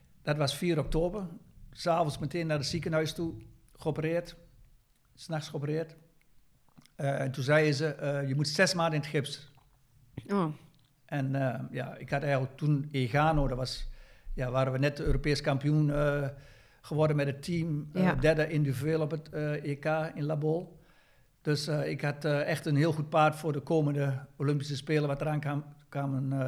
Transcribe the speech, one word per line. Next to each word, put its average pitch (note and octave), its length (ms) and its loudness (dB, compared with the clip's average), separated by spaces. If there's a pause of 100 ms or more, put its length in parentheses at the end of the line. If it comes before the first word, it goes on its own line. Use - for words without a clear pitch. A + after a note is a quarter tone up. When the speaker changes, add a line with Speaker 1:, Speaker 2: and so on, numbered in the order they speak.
(220)
Speaker 1:
Dat D3 140 0
was D3 200 0
vier E3+ 220 2
oktober. F3 480 0 (440)
's - 160 -10
Avonds E3 320 2
meteen D#3+ 280 -4
naar D#3 120 2
het C#3 80 -4
ziekenhuis D#3+ 460 0
toe, E3 220 -4 (420)
geopereerd. D#3+ 600 -2 (800)
's - 140 -20
Nachts D#3 200 -4
geopereerd. D3+ 480 -4 (1000)
Eh, C#3 240 -2
en C3+ 100 -2
toen C3 140 -4
zeiden D3+ 300 6
ze, D3 120 0
eh, C#3+ 420 -2
"Je C3 60 0
moet D3 140 0
zes F#3 260 4
maanden E3 200 2
in D3+ 60 0
het D3 100 -6
gips." - 420 -4 (800)
Speaker 2:
Oh. G3 140 2 (580)
Speaker 1:
En, C3+ 300 -2
eh, C3 260 0 (100)
ja, C3+ 260 -8
ik - 140 -12
had C#3+ 120 0
eigenlijk C3+ 340 0
toen D3 340 2
Egano, C#3+ 580 2
dat B2 80 -2
was, - 320 -4 (460)
ja, B2+ 160 -2
waren C3 220 2
we C3 60 0
net C#3+ 220 2
Europees C#3+ 400 2
kampioen, D3 520 2
eh, C#3+ 360 2 (520)
geworden D3+ 360 2
met C#3+ 100 2
het C#3 160 -4
team. D#3+ 500 -2
Eh, F#3 100 2
Speaker 2:
Ja. F3+ 120 4
Speaker 1:
derde D3+ 340 4
individueel D3+ 520 2
op D3+ 100 0
het, D#3 180 -6
eh, D3+ 240 -4 (120)
E C#3+ 100 -2
K C#3 100 -8 (300)
in D3+ 100 -4
La D3+ 120 0
Baule. D#3 300 0 (760)
Dus, D3+ 240 0
eh, D3+ 240 -2
ik D3 100 -4
had, D3 240 -4
eh, D3 240 0
echt E3 180 -2
een D3+ 100 2
heel D3+ 160 4
goed D3+ 160 -4
paard D#3 280 4
voor D#3 160 -4
de C#3+ 80 -4
komende C#3+ 680 0 (100)
Olympische D3 400 -2
Spelen, D3+ 320 0
wat - 120 -2
eraan D3+ 200 -2
kwam, D3 240 -2 (240)
kwamen, C3+ 440 -2 (160)